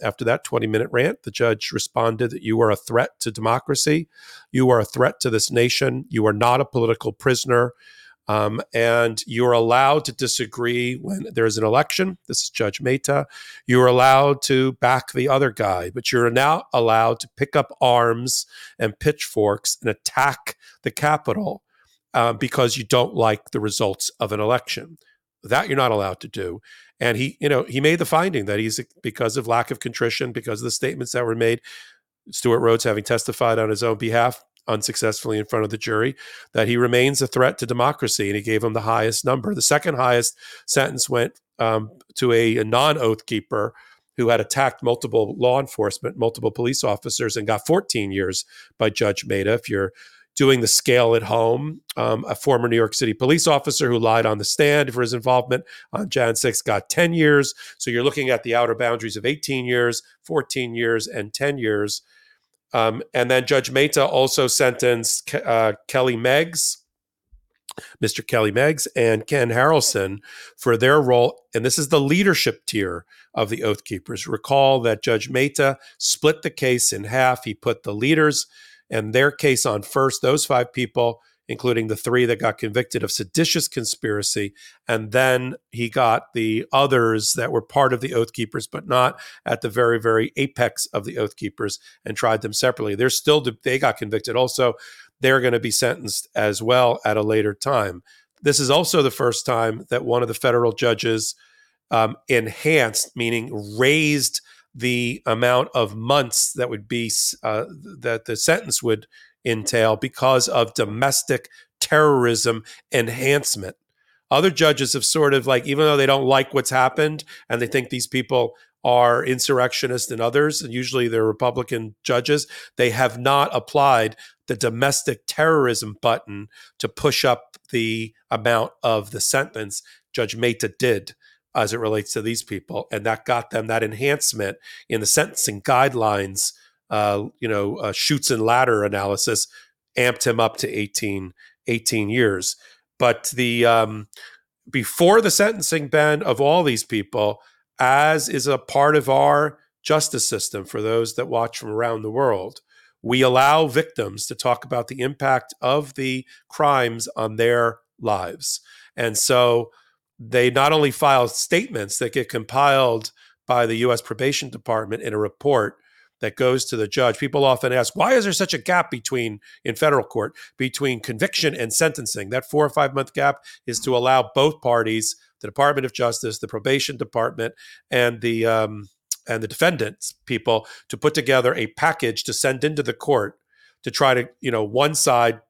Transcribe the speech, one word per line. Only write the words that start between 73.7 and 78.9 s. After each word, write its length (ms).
Keepers. 420
Recall 580
that 200
Judge 260
Mehta 500
split 460
the 60
case 440
in 100
half. 400
He 100
put 300
the 100
leaders 540